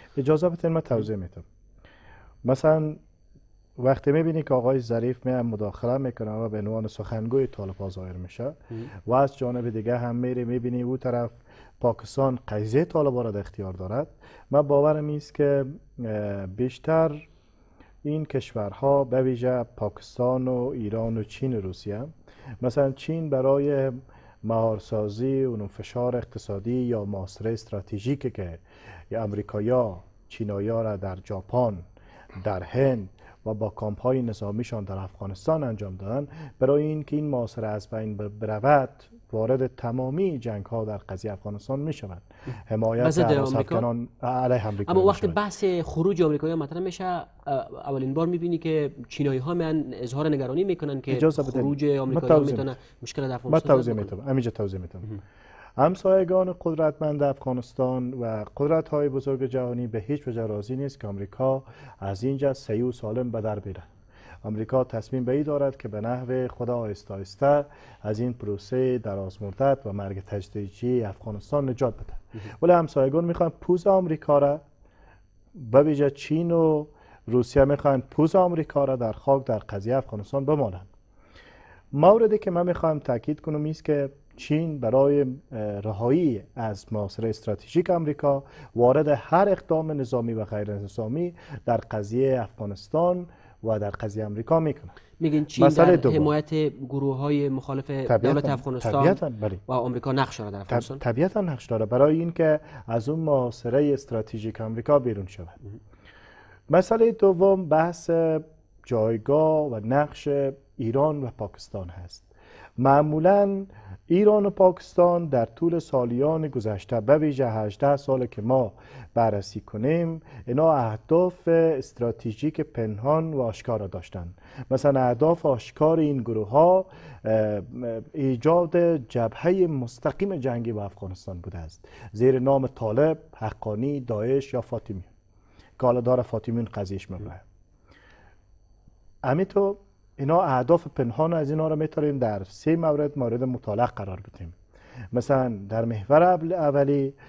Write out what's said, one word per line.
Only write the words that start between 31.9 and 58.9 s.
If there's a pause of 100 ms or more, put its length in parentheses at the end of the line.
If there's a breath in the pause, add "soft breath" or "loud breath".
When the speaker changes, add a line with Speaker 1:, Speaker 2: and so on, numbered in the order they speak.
Speaker 1:
در
هند (360 soft breath)
و
با
کامپ‌های
نظامیشان
در
افغانستان
انجام
دادن، (320 loud breath)
برای
اینکه
این
محاصره
از
بین
بر-،
برود، (420)
وارد
تمامی
جنگ‌ها
در
قضیه
افغانستان
می‌شوند. (440 loud breath)
حمایت
Speaker 2:
به
ضد
Speaker 1:
عباس
Speaker 2:
آمریکا؟
Speaker 1:
افغانان (140)
علیه
آمریکا
Speaker 2:
اما
وقتی
Speaker 1:
می‌شوند.
Speaker 2:
بحث (200)
خروج
آمریکایی
مطرح
می‌شه،
اه، (580)
اولین
بار
می‌بینی
که (160)
چینایی‌ها
میان
اظهار
نگرانی
می‌کنن
که
Speaker 1:
اجازه
بدین.
Speaker 2:
خروج
Speaker 1:
من
Speaker 2:
آمریکایی‌ها
Speaker 1:
توضیح
Speaker 2:
می‌تونه
Speaker 1:
می‌دم. (220 soft breath)
Speaker 2:
مشکل
در
Speaker 1:
من
Speaker 2:
افغانستان
Speaker 1:
توضیح
Speaker 2:
ایجاد
بکنه.
Speaker 1:
می‌دم.
همینجا
توضیح
می‌دم.
Speaker 2:
مهم. (580 loud breath)
Speaker 1:
همسایگان
قدرتمند
افغانستان
و (120)
قدرت‌های